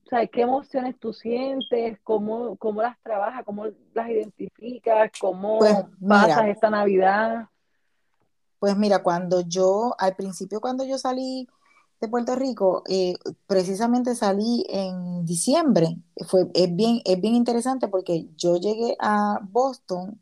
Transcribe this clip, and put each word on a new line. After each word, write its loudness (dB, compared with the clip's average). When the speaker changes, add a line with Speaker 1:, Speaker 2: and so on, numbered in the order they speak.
Speaker 1:
o -20
sea, 0
qué -2
emociones -2
tú -10
sientes? -4
¿Cómo, -4
cómo -4
las -4
trabajas? -6
¿Cómo -10
las -4
identificas? -2
¿Cómo -2
Speaker 2:
Pues, 6
Speaker 1:
pasas 6
Speaker 2:
mira. 2
Speaker 1:
esta 2
Navidad? 2
Speaker 2:
Pues 2
mira, 4
cuando 0
yo, 2
al 0
principio -8
cuando -4
yo -6
salí... -4
De -6
Puerto -2
Rico, 0
eh, 0
precisamente 0
salí 0
en -6
diciembre. 2
Fue, 2
es 2
bien, 2
es 0
bien 0
interesante 0
porque -2
yo 2
llegué -2
a 0
Boston, -4